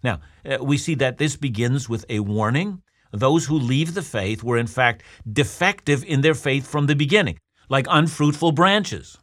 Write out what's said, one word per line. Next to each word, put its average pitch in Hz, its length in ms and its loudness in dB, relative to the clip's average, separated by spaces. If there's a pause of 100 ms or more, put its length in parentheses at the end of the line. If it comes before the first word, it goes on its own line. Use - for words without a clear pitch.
Now, 98 160 -2 (280)
uh, 135 140 -2
we 139 160 2
see 160 160 -2
that 127 240 0
this 147 160 0
begins 123 540 -2
with 113 200 -6
a 107 120 -2
warning. 117 640 -2 (280)
Those 135 360 0
who 151 120 0
leave 147 360 0
the 190 80 -4
faith 107 420 -4
were, 120 140 0
in 117 80 0
fact, 120 360 0 (300)
defective 143 720 0
in 139 160 0
their 156 140 4
faith 135 320 -2
from 147 200 -2
the 147 80 2
beginning, 143 440 0 (320)
like 135 200 2
unfruitful 151 640 2
branches. 180 720 0